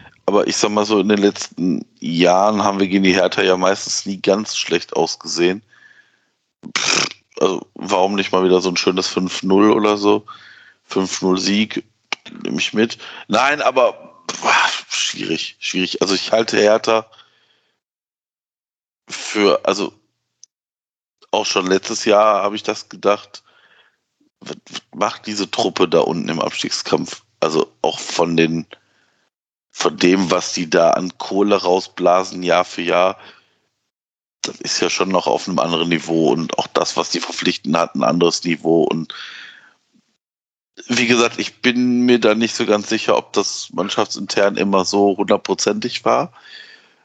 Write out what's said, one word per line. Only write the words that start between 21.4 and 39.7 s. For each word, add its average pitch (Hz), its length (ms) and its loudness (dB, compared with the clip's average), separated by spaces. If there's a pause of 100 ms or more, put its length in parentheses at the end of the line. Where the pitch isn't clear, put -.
schon 92 220 0
letztes 95 380 -2
Jahr 104 380 4
habe 104 120 -4
ich 104 80 -10
das - 260 -8
gedacht, - 540 -4 (960)
was, - 180 -14 (120)
was - 120 -14 (120)
macht 104 340 -4
diese 101 220 -4
Truppe 92 380 0
da 82 120 2
unten - 300 0
im - 120 -4
Abstiegskampf? - 800 -4 (160)
Also 78 320 0 (100)
auch 78 180 -2
von 85 380 -2
den, 82 300 0 (1040)
von 80 260 -2
dem, 92 320 4
was 90 240 -2
die 87 160 -4
da 82 220 4
an 90 260 -2
Kohle 101 380 0
rausblasen, 92 880 0
Jahr 90 220 2
für - 160 -10
Jahr, 87 360 0 (1200)
das - 180 -10
ist - 220 -6
ja - 80 0
schon 95 200 -2
noch 90 180 0
auf - 200 -2
einem 85 120 -2
anderen 82 300 0
Niveau 80 420 2
und 80 260 -4
auch - 100 -2
das, - 300 -2
was 85 140 -4
die 85 100 -4
verpflichten, - 560 -4
hat - 180 -2
ein 71 80 -2
anderes 82 400 2
Niveau 80 400 0
und 80 300 -4 (1700)